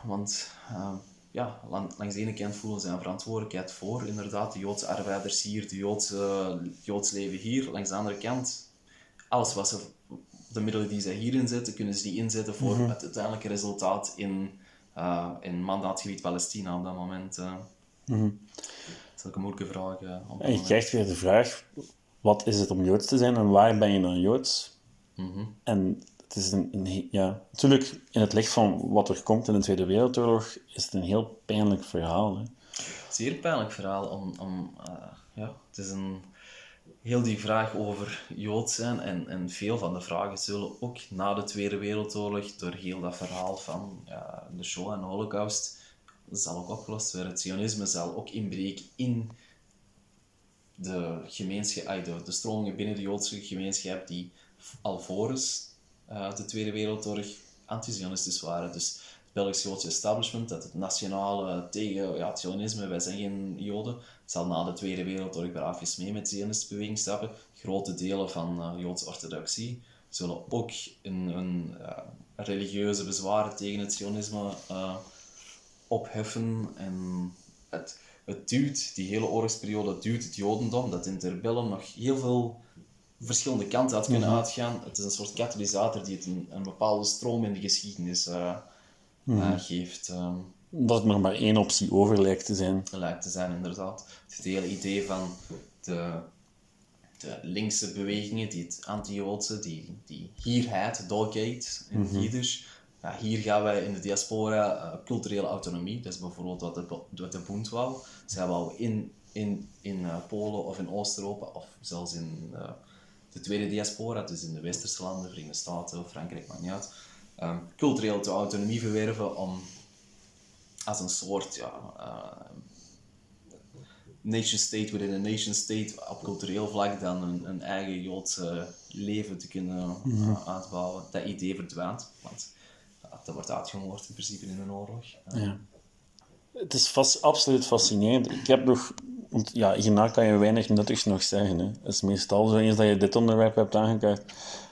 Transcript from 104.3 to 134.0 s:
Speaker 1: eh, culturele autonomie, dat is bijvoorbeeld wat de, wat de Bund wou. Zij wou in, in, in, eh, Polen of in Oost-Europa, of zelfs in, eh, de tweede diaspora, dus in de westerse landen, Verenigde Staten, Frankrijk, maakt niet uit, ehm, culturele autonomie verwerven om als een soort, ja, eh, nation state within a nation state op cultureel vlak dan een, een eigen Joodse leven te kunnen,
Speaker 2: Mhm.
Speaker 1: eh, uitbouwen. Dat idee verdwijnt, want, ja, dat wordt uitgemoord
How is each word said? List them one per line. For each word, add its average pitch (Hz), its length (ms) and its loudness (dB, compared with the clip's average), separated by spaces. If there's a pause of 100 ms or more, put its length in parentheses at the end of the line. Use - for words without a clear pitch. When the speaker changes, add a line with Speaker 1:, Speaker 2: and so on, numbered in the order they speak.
Speaker 1:
eh, 87 120 -10
culturele 101 420 -2
autonomie, 92 540 -4
dat 101 120 -10
is 87 60 -10
bijvoorbeeld 90 420 -8
wat 85 140 -6
de, 87 120 -6 (300)
wat 90 160 -10
de 92 140 -8
Bund 104 220 -6
wou. 127 280 -2 (300)
Zij 92 200 -2
wou 85 300 -2
in, 110 360 -2 (200)
in, 104 360 -4 (120)
in, 95 240 -6
eh, 85 120 -2 (120)
Polen 104 360 -4
of 95 140 -6
in 90 120 -6
Oost-Europa, 101 560 -4
of - 180 -14 (160)
zelfs 87 340 -8
in, 80 400 -10
eh, - 160 -10 (640)
de - 80 -16
tweede 104 280 -2
diaspora, 104 540 -2
dus 87 220 -8
in 80 100 -8
de 78 60 -8
westerse 87 420 -6
landen, 92 280 -6
Verenigde 76 260 -10
Staten, 85 520 -6
Frankrijk, 85 400 -10
maakt - 140 -12
niet 87 80 -4
uit, 101 220 -6 (440)
ehm, 85 220 -4 (180)
culturele 107 540 2
autonomie 104 500 0
verwerven 107 560 0
om 92 240 -4 (1200)
als 104 160 -4
een 90 80 -4
soort, - 460 -2
ja, 60 180 -8 (260)
eh, 55 420 -12 (1800)
nation 110 380 2
state 107 340 0
within 98 220 0
a 101 160 0
nation 107 240 0
state 110 400 -2 (160)
op - 120 -10
cultureel 104 460 -2
vlak 101 320 0
dan 90 220 -2
een, 87 260 -4
een 92 140 -6
eigen 95 400 -4
Joodse 90 640 -4 (220)
leven 104 500 -4
te - 100 -14
kunnen, 90 560 -4
Speaker 2:
Mhm. 110 260 4
Speaker 1:
eh, 101 180 0
uitbouwen. 92 640 -4
Dat - 140 -4
idee 95 300 -2
verdwijnt, 90 560 -6 (120)
want, - 300 -14 (500)
ja, - 220 -18
dat 82 100 -10
wordt - 160 -8
uitgemoord 98 580 -6